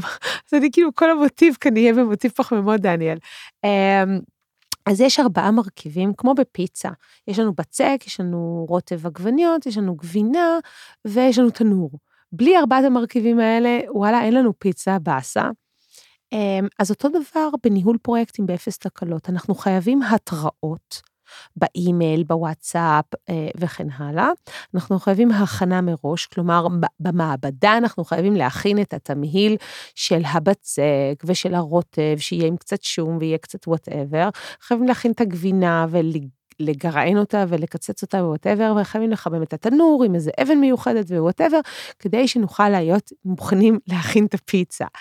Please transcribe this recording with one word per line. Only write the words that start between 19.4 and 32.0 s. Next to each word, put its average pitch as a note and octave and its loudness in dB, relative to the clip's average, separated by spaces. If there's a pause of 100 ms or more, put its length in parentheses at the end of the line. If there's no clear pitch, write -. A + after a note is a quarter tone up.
חייבים G3 0
התראות E3 -4 (540)
באימייל, E3+ 0
בוואטסאפ, D#3+ -2 (240)
אה, D#3+ -4
וכן D#3+ -6 (120)
הלאה. D#3 -2 (440)
אנחנו F#3 -2
חייבים G#3 2
הכנה F#3 0
מראש, E3 -4
כלומר, E3+ 2
ב-, F3 0 (140)
במעבדה D#3 2
אנחנו A#3 -2
חייבים F#3 0
להכין G3 0
את G3+ -4
התמהיל D#3 0 (380)
של - 0
הבצק D3 0 (100)
ושל F3+ -2
הרוטב, D#3+ -2